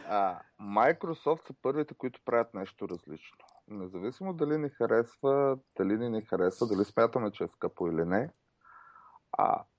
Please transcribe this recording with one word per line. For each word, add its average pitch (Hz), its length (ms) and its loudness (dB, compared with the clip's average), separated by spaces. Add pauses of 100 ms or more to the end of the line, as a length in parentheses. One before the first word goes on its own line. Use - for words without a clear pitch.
А, 95 300 0 (240)
Microsoft 147 840 0
са 135 160 -14
първите, 143 320 -2
които - 300 -10
правят 117 300 0
нещо 98 340 -8
различно. - 480 -14 (320)
Независимо 101 680 -8
дали 156 240 0
ни 147 100 -4
харесва, 135 920 2 (180)
дали 98 220 2
не 120 120 -2
ни 110 120 -2
харесва, 95 440 0
дали 104 180 2
смятаме, 113 460 0
че - 140 -6
е 85 40 -4
скъпо - 400 -4
или 82 160 0
не. 104 260 0 (1000)
А, - 300 0 (160)